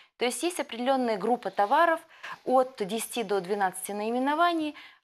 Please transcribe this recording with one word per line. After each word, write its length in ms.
То 80
есть 180
есть 160
определённая 560
группа 340
товаров 500
от 320
десяти 380
до 160
двенадцати 520
наименований, 840